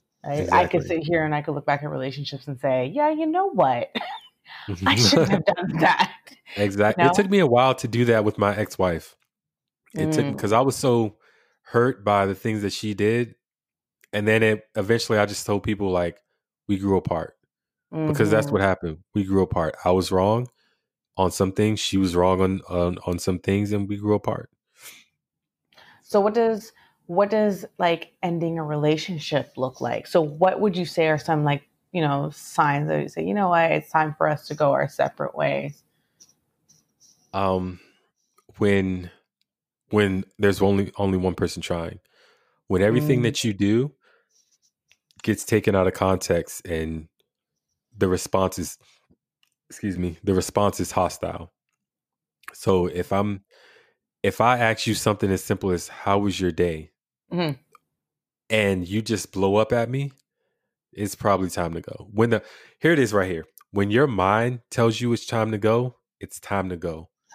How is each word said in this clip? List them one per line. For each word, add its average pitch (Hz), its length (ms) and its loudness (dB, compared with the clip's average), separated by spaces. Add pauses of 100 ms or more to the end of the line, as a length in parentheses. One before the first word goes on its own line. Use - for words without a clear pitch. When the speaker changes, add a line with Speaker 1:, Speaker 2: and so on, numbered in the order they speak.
(260)
Speaker 1:
Right? 143 260 -4
I 175 140 4
could 170 180 -2
Speaker 2:
Exactly. - 40 -14
Speaker 1:
sit 165 160 -4
here 160 220 0
and 151 100 -2
I 147 60 -2
could 143 140 -6
look 139 100 -10
back 143 180 -2
at 147 60 -8
relationships 135 580 -10
and 135 120 -10
say, 131 280 0
"Yeah, 285 240 0
you 320 160 -4
know 359 240 0
what? 147 440 0
<laughs> - 920 -12
I 180 100 2
Speaker 2:
<laughs> - 20 0
Speaker 1:
shouldn't 139 340 4
have 185 140 0
done 175 360 -2
that." 156 320 2 (420)
Speaker 2:
Exactly. 104 460 2
Speaker 1:
You 170 60 6
Speaker 2:
It 175 60 4
took 190 160 0
Speaker 1:
know? - 0 -
Speaker 2:
me 196 100 4
a 170 80 6
while 127 280 6
to - 120 -6
do 117 180 2
that 113 200 4
with 107 120 0
my 101 180 2
ex-wife. 92 600 -2 (840)
It 156 140 -2
took, 147 160 0
Speaker 1:
Mm. 139 100 -6
Speaker 2:
'cause 104 160 -2
I 113 80 6
was 135 160 0
so 117 400 0 (460)
hurt 120 420 0
by 101 220 4
the 98 80 -2
things 107 280 -4
that 98 100 -4
she 107 200 -6
did. 110 420 0 (760)
And 104 140 -2
then 110 160 4
it, 107 220 2 (100)
eventually 110 440 0
I 104 80 4
just 101 200 -8
told 101 160 -2
people, 101 280 -2
like, 87 280 -2 (480)
"We 101 120 0
grew 98 180 2
apart." 85 400 -4 (680)
Because 131 240 2
that's 110 160 2
Speaker 1:
Mm-hmm. - 60 -8
Speaker 2:
what 95 80 2
happened. 90 380 -2 (160)
We 101 100 0
grew 95 180 2
apart. 85 320 -2 (100)
I 90 60 2
was 92 200 0
wrong 104 360 2 (680)
on 92 140 2
some 95 220 0
things. 107 280 0
She - 160 -2
was 92 180 0
wrong 92 260 4
on, 95 280 0
on, 87 280 0 (100)
on 87 120 -4
some 92 200 -2
things, 101 340 0
and 101 160 -2
we 104 80 -6
grew 104 180 0
apart. - 340 -4 (1600)
Speaker 1:
So 208 140 2
what 208 140 2
does, 226 400 0 (340)
what 202 220 2
does, 208 360 0 (120)
like, 170 440 0
ending 165 380 -2
a 160 40 -6
relationship 151 920 -2
look 127 240 -6
like? 120 240 -4
So 180 160 2
what 156 380 2
would 202 180 0
you 180 80 -2
say 160 220 0
are 156 100 2
some, 151 260 0
like, 143 200 0 (280)
you 175 100 -2
know, 143 300 -2
signs 147 560 0
that 156 160 0
you - 60 -8
say, 160 140 -6
"You 185 120 -2
know 202 140 0
what? 165 220 4
It's 151 200 -2
time 156 260 0
for 156 100 2
us 151 200 -4
to 147 80 -8
go 147 180 2
our 139 160 0
separate - 460 -4
ways"? 143 480 -4 (1500)
Speaker 2:
Um, 92 460 -2 (800)
when, 95 520 0 (800)
when 98 340 2 (140)
there's 101 220 2
only, 98 360 2
only 98 200 0
one 92 180 0
person 90 260 -4
trying. 85 380 -6 (680)
When - 160 2
everything 123 380 2
Speaker 1:
Mm. - 20 0
Speaker 2:
that 117 200 -2
you 110 100 0
do 107 400 2 (1300)
gets - 220 0
taken 104 300 2
out 92 120 4
of 92 60 0
context 92 760 -2
and 80 400 -6 (880)
the 98 120 2
response 92 500 0
is 82 180 -10 (920)
excuse 95 280 -8
me, 87 260 -4
the 98 100 2
response 95 460 0
is 90 120 -6
hostile. 87 640 -4 (1000)
So 92 340 2
if 87 260 -6
I'm, 101 300 -2 (800)
if 101 180 0
I 123 180 4
ask 113 280 0
you 110 60 0
something 101 380 0
as 92 120 0
simple 98 280 -2
as, 87 160 -2
"How 98 320 0
was 98 200 -2
your 90 120 0
day?" 80 400 -2 (400)
Speaker 1:
Mm-hmm. 160 280 -4 (920)
Speaker 2:
and 98 380 2
you 104 140 -2
just 107 300 -4
blow 98 240 2
up 107 180 2
at 117 160 0
me, 135 220 -6 (800)
it's 101 240 -6
probably 95 340 0
time 85 240 -4
to 80 80 -8
go. - 300 -16
When 110 200 2
the, 107 120 0 (360)
here 156 120 2
it 165 80 4
is 113 140 2
right 95 160 2
here. 82 160 -6 (260)
When 101 180 0
your 120 160 4
mind 113 540 2 (100)
tells 113 320 0
you 120 120 0
it's 113 120 -4
time 110 260 -2
to 107 60 -4
go, 113 400 0 (220)
it's - 200 -16
time 98 300 -4
to 90 80 -6
go. 82 320 -8 (260)